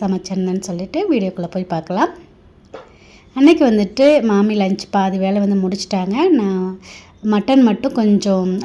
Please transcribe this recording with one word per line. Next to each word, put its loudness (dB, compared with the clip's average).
சமைச்சேன்னு -4
சொல்லிட்டு -6
வீடியோக்குள்ள -4
போய் -6
பார்க்கலாம். -4
அன்னைக்கு 6
வந்துட்டு 2
மாமி 2
லஞ்ச் -2
பாதி 0
வேலை 0
வந்து 0
முடிச்சிட்டாங்க. -4
நான் -2
மட்டன் 2
மட்டும் -2
கொஞ்சம் 2